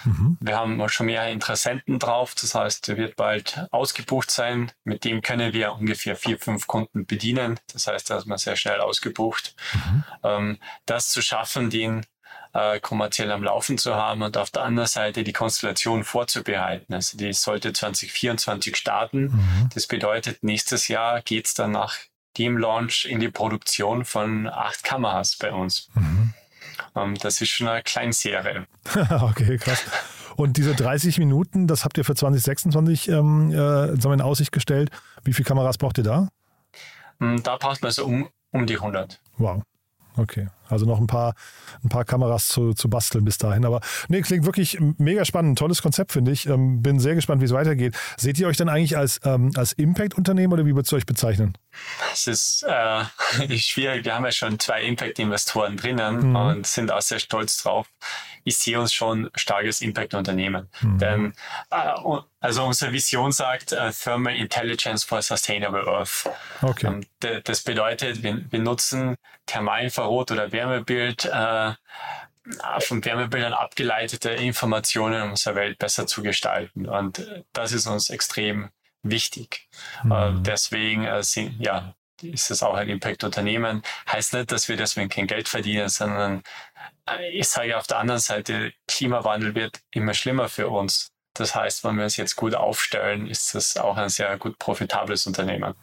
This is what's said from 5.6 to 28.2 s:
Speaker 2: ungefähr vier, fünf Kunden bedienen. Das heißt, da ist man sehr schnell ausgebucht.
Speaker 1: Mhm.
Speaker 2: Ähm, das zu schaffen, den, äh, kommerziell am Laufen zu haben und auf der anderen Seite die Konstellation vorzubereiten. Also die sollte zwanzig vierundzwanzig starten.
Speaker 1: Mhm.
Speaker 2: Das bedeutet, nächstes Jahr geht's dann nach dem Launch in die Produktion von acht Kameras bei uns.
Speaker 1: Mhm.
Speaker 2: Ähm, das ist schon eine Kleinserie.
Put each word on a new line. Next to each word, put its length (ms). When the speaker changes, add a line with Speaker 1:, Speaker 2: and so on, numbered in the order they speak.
Speaker 2:
ungefähr 420
vier, 240
fünf 260
Kunden 400
bedienen. 540
Das 140
heißt, 240
da 80
ist 80
man 140
sehr 160
schnell 260
ausgebucht. 760
Speaker 1:
Mhm. 300
Speaker 2:
Ähm, 340
das 220
zu 120
schaffen, 480
den, 380
äh, 260
kommerziell 520
am 120
Laufen 340
zu 160
haben 300
und 120
auf 140
der 140
anderen 240
Seite 360
die 100
Konstellation 720
vorzubereiten. 920
Also 200
die 180
sollte 400
zwanzig 380
vierundzwanzig 640
starten. 500
Speaker 1:
Mhm. 500
Speaker 2:
Das 100
bedeutet, 580
nächstes 440
Jahr 340
geht's 320
dann 200
nach 240
dem 180
Launch 480
in 140
die 100
Produktion 760
von 420
acht 360
Kameras 520
bei 160
uns. 420
Speaker 1:
Mhm. 400
Speaker 2:
Ähm, 240
das 200
ist 100
schon 180
eine 160
Kleinserie. 840